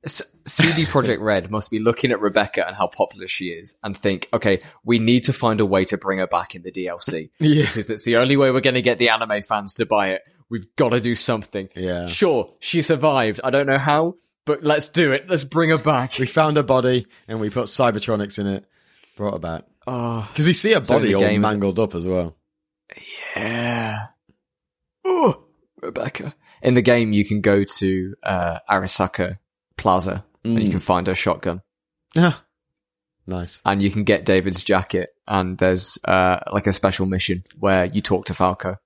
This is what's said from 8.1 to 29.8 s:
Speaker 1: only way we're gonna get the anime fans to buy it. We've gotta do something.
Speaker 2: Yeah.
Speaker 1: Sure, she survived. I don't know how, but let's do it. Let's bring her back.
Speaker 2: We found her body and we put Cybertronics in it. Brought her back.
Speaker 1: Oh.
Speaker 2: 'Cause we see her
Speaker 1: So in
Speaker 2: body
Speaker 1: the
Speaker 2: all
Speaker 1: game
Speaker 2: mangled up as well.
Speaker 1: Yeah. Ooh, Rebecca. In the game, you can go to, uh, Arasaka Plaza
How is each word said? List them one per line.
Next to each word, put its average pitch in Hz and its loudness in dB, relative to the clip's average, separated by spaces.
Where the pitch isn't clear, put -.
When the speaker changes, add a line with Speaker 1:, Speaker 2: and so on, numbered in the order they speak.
Speaker 1:
only 131 4
way 139 4
we're 127 2
gonna 127 2
get 120 0
the 117 4
anime 110 0
fans 101 -4
to 117 -2
buy 101 2
it. 95 -4
We've 113 -8
gotta 123 2
do 117 -2
something. 107 -4
Speaker 2:
Yeah. 87 -4
Speaker 1:
Sure, 127 0
she 165 -2
survived. 135 2
I 127 0
don't 139 2
know 135 2
how, 151 0
but 151 -2
let's 151 2
do 160 2
it. 143 -2
Let's 156 0
bring 160 0
her 160 4
back. 135 0
Speaker 2:
We 127 0
found 151 2
her 147 4
body 127 2
and 110 -6
we 107 -2
put 120 -2
Cybertronics 107 0
in 101 -4
it. 98 -4
Brought 104 -4
her 87 -8
back. 80 -8
Speaker 1:
Oh. 120 -6
Speaker 2:
'Cause 151 0
we 180 6
see 220 4
her 170 4
Speaker 1:
So 123 2
in 147 4
Speaker 2:
body 117 2
Speaker 1:
the 98 2
Speaker 2:
all 98 2
Speaker 1:
game 104 4
Speaker 2:
mangled 101 0
up 107 0
as 85 -4
well. 90 -2
Speaker 1:
Yeah. 113 -4
Ooh, 330 2
Rebecca. - -8
In 123 2
the 123 6
game, 117 4
you 104 4
can 104 -2
go 101 4
to, 95 -2
uh, 87 -4
Arasaka 92 -2
Plaza 95 0